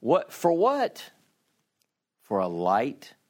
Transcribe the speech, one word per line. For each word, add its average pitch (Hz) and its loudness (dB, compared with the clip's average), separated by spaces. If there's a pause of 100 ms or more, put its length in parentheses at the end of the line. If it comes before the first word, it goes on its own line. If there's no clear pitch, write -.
What, 147 0
for 175 0
what? 240 0 (1120)
For 104 -4
a 92 0
light 92 -2 (180)